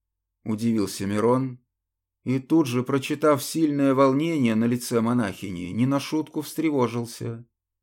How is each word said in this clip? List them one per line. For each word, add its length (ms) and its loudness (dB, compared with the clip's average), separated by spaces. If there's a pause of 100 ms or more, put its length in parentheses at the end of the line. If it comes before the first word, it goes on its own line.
(460)
удивился 600 -2
Мирон 540 0 (640)
и 160 -2
тут 280 2
же, 160 0
прочитав 600 0
сильное 500 2
волнение 640 2
на 100 2
лице 360 0
монахини, 680 -2
не 140 0
на 140 2
шутку 420 -4
встревожился. 1040 -4 (380)